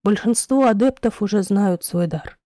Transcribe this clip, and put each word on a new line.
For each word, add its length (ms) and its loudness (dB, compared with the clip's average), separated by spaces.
большинство 640 2
адептов 540 0
уже 220 0
знают 400 0
свой 240 -2
дар. 380 -10